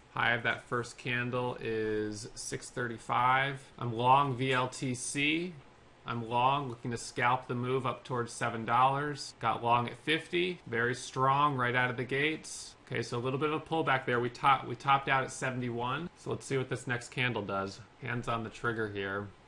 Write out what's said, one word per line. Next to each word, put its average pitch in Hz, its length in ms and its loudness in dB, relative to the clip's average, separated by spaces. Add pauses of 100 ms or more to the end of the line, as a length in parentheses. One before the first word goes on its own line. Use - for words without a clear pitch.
(140)
High 120 180 2
of 117 120 0
that 117 200 0
first 120 340 -4
candle 123 640 -2
is 107 720 -2
six - 360 -10
thirty-five. 127 920 2 (180)
I'm 120 160 -4
long 131 440 6
V 131 160 2
L 127 160 2
T 127 260 -4
C. 160 580 0 (540)
I'm 120 200 -4
long, 131 420 4
looking 120 200 -8
to 117 80 -2
scalp 123 500 0
the 131 60 -4
move 123 320 -2
up 120 180 -4
towards 120 300 -4
seven 113 320 -4
dollars. 135 760 2
Got 113 240 0
long 120 240 4
at 117 120 -10
fifty. 175 680 0
Very 120 300 0
strong 135 600 2
right 123 200 2
out 127 160 2
of 117 60 -6
the 131 60 -2
gates. 143 680 -4 (140)
Okay, 120 160 -2
so 120 160 -4
a - 0 -
little 131 180 -2
bit 151 140 0
of 156 100 -2
a - 20 -10
pullback 147 440 0
there. 123 120 2
We 120 120 0
top-, 127 360 4
we 120 80 -6
topped 139 320 4
out 135 160 4
at - 80 -6
seventy-one. 123 840 -4
So - 140 -8
let's 120 160 -6
see 135 100 0
what 127 120 -2
this 127 180 -4
next 120 220 -2
candle 120 340 0
does. 98 360 -4 (220)
Hands 120 260 -4
on 117 160 -2
the 107 60 -8
trigger 113 400 -2
here. 101 380 -4 (200)